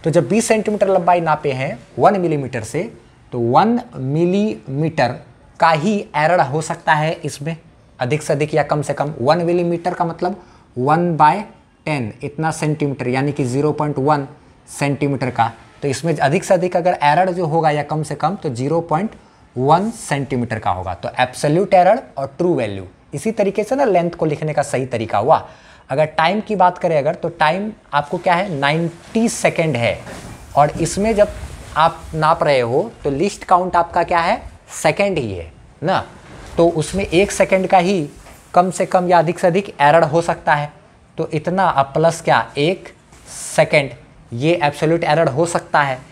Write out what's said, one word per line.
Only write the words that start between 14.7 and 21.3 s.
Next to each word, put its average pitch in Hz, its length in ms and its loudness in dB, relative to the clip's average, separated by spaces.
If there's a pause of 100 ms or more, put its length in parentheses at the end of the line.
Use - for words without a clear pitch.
सेंटीमीटर 139 600 -2
का। 117 220 0 (300)
तो 143 60 -2
इसमें 156 280 -2
अधिक 151 280 0
से 196 100 2
अधिक 180 220 0
अगर 175 260 2
एरर 170 300 4
जो 175 140 -2
होगा 156 240 2
या 147 140 0
कम 156 180 -4
से 147 120 -6
कम, 156 220 -2
तो 156 140 -6
ज़ीरो 135 320 -2
पॉइंट 165 280 -2 (460)
वन 190 340 2
सेंटीमीटर 127 680 -4
का 101 120 -2
होगा। 90 240 -4
तो - 140 -10 (120)
एब्सोल्यूट 156 540 0